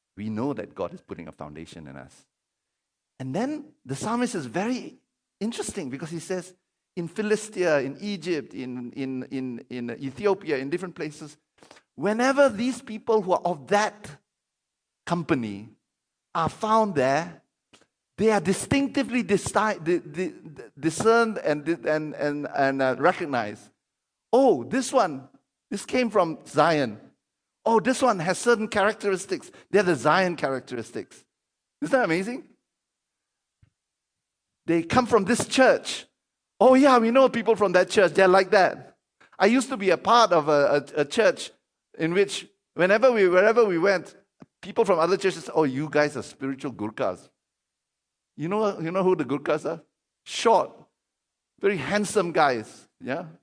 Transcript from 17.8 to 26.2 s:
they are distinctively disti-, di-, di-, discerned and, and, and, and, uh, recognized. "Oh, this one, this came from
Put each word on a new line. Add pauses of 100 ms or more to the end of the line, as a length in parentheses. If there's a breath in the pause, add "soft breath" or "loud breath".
they
are
distinctively
disti-,
di-,
di-, (460)
discerned
and,
and,
and,
and,
uh,
recognized. (640)
"Oh,
this
one, (440)
this
came
from